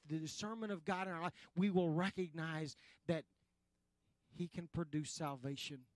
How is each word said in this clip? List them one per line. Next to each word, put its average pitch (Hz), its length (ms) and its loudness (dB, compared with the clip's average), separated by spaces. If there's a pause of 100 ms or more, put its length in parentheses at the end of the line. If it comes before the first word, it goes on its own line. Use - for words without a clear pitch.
the 156 100 0
discernment 208 540 -4
of 165 140 -6
God 190 220 0
in 185 60 -4
our 165 80 -4
life, 175 120 -2 (240)
we 196 120 6
will 175 200 6
recognize 160 880 0 (300)
that 160 180 2 (1120)
he 175 120 -2
can 170 200 -8
produce 151 440 -2
salvation 139 680 -4 (160)